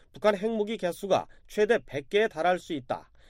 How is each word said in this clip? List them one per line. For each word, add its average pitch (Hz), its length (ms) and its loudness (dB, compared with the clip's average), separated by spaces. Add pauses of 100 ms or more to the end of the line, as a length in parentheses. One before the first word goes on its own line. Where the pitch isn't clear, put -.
(120)
북한 208 240 2
핵무기 220 420 -2
개수가 170 480 0 (200)
최대 208 320 2
백 - 300 -10
개에 208 200 2
달할 175 300 0
수 - 140 -12
있다, 123 380 -6 (200)